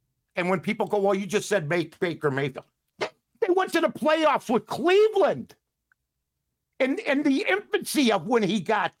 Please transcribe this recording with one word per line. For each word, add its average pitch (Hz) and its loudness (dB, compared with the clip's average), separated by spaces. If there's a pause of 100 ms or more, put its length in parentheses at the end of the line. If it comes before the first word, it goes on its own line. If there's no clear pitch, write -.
(360)
And 175 -2
when 190 0
people 208 -2
go, 208 -2
"Well, 202 2
you 196 -4
just 190 -2
said 180 0
make 165 -4
Baker 160 -2
Mayfield." 139 -4 (340)
They, 403 -4 (320)
they 381 2
went 370 0
to 330 0
the 320 2
playoffs 302 0
with - 0
Cleveland 370 2 (1200)
in, 269 0
in 285 -2
the 294 2
infancy 330 0
of 170 -2
when 233 2
he 202 0
got 185 -2